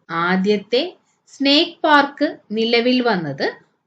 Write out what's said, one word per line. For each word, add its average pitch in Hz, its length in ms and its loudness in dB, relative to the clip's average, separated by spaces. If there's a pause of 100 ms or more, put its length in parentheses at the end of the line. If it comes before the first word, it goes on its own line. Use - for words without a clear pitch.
(100)
ആദ്യത്തെ 202 840 -2 (360)
സ്നേക്ക് 285 560 0
പാർക്ക് 294 520 2 (160)
നിലവിൽ 233 500 0
വന്നത് 196 520 -2 (320)